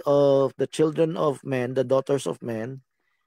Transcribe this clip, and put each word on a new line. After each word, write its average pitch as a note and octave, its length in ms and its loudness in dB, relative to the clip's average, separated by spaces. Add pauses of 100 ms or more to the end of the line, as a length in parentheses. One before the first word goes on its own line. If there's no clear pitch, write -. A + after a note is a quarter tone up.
of C#3 500 4
the C3+ 120 -2
children D#3+ 520 0
of D3 240 -2
men, B2+ 320 -4
the C3 80 2
daughters C3+ 400 0
of - 160 -6
men, A#2+ 480 -10 (400)